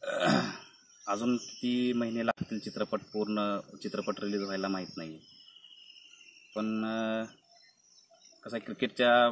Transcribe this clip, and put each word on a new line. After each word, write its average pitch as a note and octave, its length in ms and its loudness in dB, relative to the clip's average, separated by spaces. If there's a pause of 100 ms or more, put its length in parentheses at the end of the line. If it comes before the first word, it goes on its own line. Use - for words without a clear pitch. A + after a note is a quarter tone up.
<clears throat> - 640 0 (400)
अजून A#2 300 0
किती B2 560 0
महिने A#2 340 0
लागतील A2+ 320 -2
चित्रपट G#2 420 -4 (120)
पूर्ण, G3+ 460 0 (240)
चित्रपट - 380 -4
रिलीज G2+ 220 -2
व्हायला G2 260 -4
माहीत F#2 280 -6
नाही. D#2+ 220 -10 (1400)
पण, A2 280 -2
अ, A2+ 400 -2 (1200)
कसं A#2 120 -8
आहे, A2 40 -2
क्रिकेटच्या, A#2+ 720 6